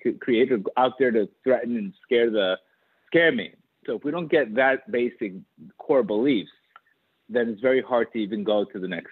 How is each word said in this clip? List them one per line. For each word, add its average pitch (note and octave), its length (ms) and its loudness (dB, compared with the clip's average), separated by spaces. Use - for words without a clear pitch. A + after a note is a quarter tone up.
c-, B2 180 -2
creator B2 380 2
out B2+ 220 2
there B2+ 140 2
to G#2+ 160 0
threaten A#2+ 320 0
and G2 160 -6
scare A#2 280 2
the, F#2+ 260 0
scare E3 240 4
me? A2 220 -4
So A#2+ 100 -4
if - 80 -12
we D3 60 -4
don't E3 200 -6
get B2+ 260 2
that C3 340 2
basic A#2+ 440 -4
core C3+ 240 2
beliefs, G#2+ 480 -2
then A#2 220 -2
it's G#2 100 -10
very B2+ 220 2
hard A#2+ 320 -2
to A#2 40 -4
even G#2 240 -4
go G#2 220 2
to G2 160 -10
the F#2 80 -6
next E2+ 240 -10